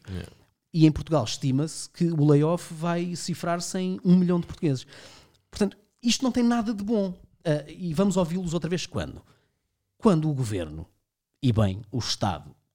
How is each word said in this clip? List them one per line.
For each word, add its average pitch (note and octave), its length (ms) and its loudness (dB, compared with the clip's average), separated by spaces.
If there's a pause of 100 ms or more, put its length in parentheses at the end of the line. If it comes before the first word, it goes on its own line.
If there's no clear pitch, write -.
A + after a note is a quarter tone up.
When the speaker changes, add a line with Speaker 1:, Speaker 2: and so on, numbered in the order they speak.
Speaker 1:
Yeah. F2+ 240 -10 (420)
Speaker 2:
E D#3 120 6
em D#3 60 8
Portugal D3+ 320 0
estima-se C#3+ 640 -2
que - 160 -2
o D#3+ 200 2
layoff D3+ 480 4
vai E3+ 420 -4
cifrar-se F3 640 -6
em F#3 260 -4
um F3+ 120 6
milhão F3+ 240 4
de E3+ 80 -4
portugueses. C#3 380 -2 (640)
Portanto, G3 260 -2 (240)
isto A#3 220 -2
não B3+ 80 0
tem A#3+ 120 0
nada A#3 300 0
de G3+ 100 -8
bom. G3+ 300 0 (300)
Ah, D3 260 -2
e E3+ 240 -6
vamos F#3 240 2
ouvi-los F3 360 -2
outra E3 160 -2
vez F3+ 160 -4
quando? D2 360 -8 (760)
Quando D#3+ 320 4
o D3+ 40 0
governo, F2+ 520 -6 (560)
e B2+ 120 4
bem, G#2 280 2 (100)
o C3 80 -4
Estado, - 560 -6 (200)